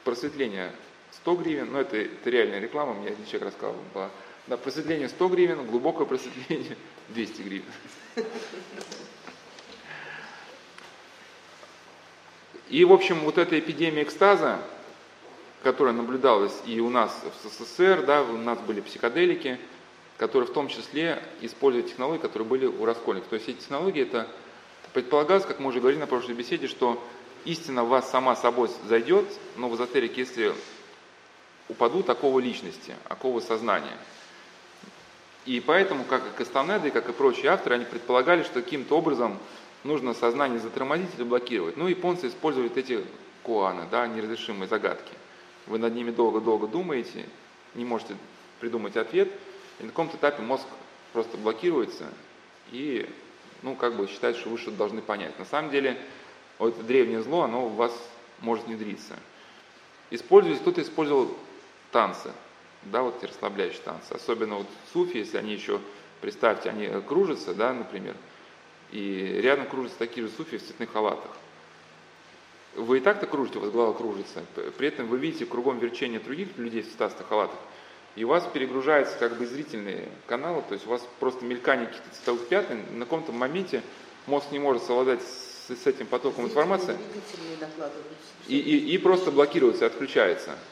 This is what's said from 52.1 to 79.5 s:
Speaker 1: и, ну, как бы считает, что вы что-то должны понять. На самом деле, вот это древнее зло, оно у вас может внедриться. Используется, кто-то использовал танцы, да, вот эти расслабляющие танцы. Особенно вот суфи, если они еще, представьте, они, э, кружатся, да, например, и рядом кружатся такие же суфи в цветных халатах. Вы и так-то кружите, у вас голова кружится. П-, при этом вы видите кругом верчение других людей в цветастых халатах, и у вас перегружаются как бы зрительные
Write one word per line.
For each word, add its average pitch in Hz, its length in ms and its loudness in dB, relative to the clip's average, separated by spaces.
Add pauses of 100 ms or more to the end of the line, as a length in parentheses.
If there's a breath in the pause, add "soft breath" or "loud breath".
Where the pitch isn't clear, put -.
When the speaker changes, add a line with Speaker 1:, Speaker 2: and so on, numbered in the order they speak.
Speaker 1:
и, 127 380 -4 (540)
ну, 131 120 -6
как 120 200 0
бы 101 120 -2
считает, 117 280 -2
что - 140 -10
вы 113 80 -4
что-то 107 200 -8
должны 104 240 -2
понять. 101 380 -6
На 95 60 -10
самом 151 260 -2
деле, 135 260 2 (600 loud breath)
вот 113 160 0
это 87 80 -12
древнее 113 400 4
зло, 160 200 0
оно 123 220 -2
у 113 40 -2
вас 113 220 2 (480)
может 113 260 -2
внедриться. 107 520 -10 (960 loud breath)
Используется, 170 500 8
кто-то - 200 2
использовал 143 540 2 (560)
танцы, 98 400 2 (520)
да, 107 180 0
вот 120 160 -2
эти - 140 -8
расслабляющие 98 500 -4
танцы. 82 300 -12
Особенно 110 440 -2
вот 101 120 -6 (260)
суфи, 175 240 0
если 101 200 -4
они 107 160 -4
еще, 101 280 -4 (380 loud breath)
представьте, 101 500 0
они, 107 160 -6
э, 104 160 -2
кружатся, 147 520 0
да, 113 200 0
например, 101 420 -8 (760 loud breath)
и 95 500 -4
рядом 131 260 4
кружатся 127 300 -8
такие 117 300 -4
же 104 60 -10
суфи 156 240 -10
в 95 60 -10
цветных - 280 -10
халатах. 107 400 -2 (1400)
Вы 120 220 2
и 131 40 4
так-то 202 240 4
кружите, 127 340 -4
у - 20 -6
вас 104 100 -4
голова 110 220 4
кружится. 101 500 -6 (120)
П-, - 160 -8
при 139 160 -2
этом 139 200 -4
вы 117 100 0
видите 156 280 -4
кругом 123 340 -2
верчение 120 400 -2
других 147 380 -8
людей 113 240 -4
в - 80 -10
цветастых - 380 -4
халатах, 104 300 0 (580 loud breath)
и 110 80 -4
у 117 40 -2
вас 170 180 2
перегружаются 135 720 2
как 117 200 0
бы 120 80 -2
зрительные 104 640 -8 (180)